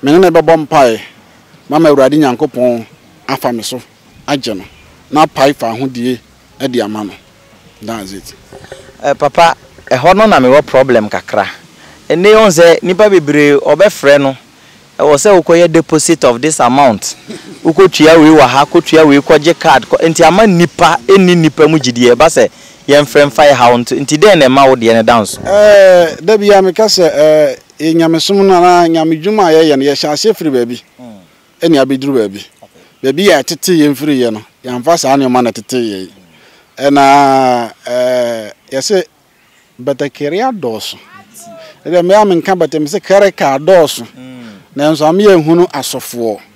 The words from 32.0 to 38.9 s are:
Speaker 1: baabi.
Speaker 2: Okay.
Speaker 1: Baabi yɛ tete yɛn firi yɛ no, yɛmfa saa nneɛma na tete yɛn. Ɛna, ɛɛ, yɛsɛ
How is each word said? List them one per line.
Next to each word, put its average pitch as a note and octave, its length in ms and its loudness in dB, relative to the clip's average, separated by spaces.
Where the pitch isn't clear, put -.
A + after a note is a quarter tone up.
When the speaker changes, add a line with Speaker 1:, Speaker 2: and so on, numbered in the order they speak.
Speaker 1:
baabi. G2+ 200 -6
Speaker 2:
Okay. - 200 -20
Speaker 1:
Baabi C3+ 260 -4
yɛ D3 160 2
tete E3+ 260 -6
yɛn D3 240 0
firi C#3 240 -4
yɛ A#2 140 -2
no, G#2+ 80 -12
yɛmfa B2 340 -4
saa C3+ 160 -2
nneɛma B2+ 280 0
na A#2 80 -4
tete A2+ 280 -10
yɛn. G2 300 -8
Ɛna, C3+ 920 2
ɛɛ, A#2+ 640 -4
yɛsɛ E3 320 -4